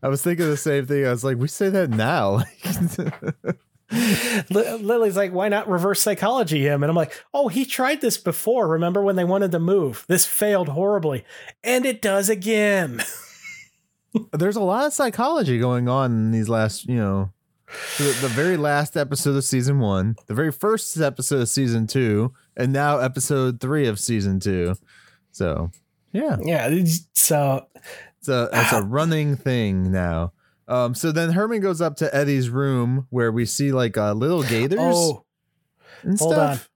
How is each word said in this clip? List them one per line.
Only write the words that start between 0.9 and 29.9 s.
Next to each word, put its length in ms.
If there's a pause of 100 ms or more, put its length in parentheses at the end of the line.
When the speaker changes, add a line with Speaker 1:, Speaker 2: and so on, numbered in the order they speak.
Speaker 1:
I 60
was 120
like, 140
"We 100
say 220
that 200
now." 540 (200)
<laughs> 1300
Speaker 2:
Li-, 920
Lily's 340
like, 160
"Why 180
not 200
reverse 320
psychology 640
him?" 180
And 60
I'm 60
like, 180 (200)
"Oh, 140
he 180
tried 360
this 160
before. 500
Remember 360
when 120
they 80
wanted 280
to 80
move? 480
This 180
failed 440
horribly. 540 (400)
And 220
it 160
does 280
again." 760
<laughs> 1300
Speaker 1:
There's 220
a 60
lot 260
of 60
psychology 680
going 300
on 220
in 200
these 160
last, 400
you 80
know, 360 (680)
the, 60 (180)
the 80
very 260
last 400
episode 400
of 80
season 360
one, 360 (120)
the 60
very 200
first 440
episode 440
of 80
season 360
two, 480 (220)
and 160
now 280
episode 600
three 280
of 120
season 400
two. 360 (560)
So, 380 (440)
yeah. 280
Speaker 2:
Yeah, 280
it's, 420
so 560 (520)
Speaker 1:
It's 100
a, 240
it's 180
a 60
Speaker 2:
Ah. 80
Speaker 1:
running 500
thing 560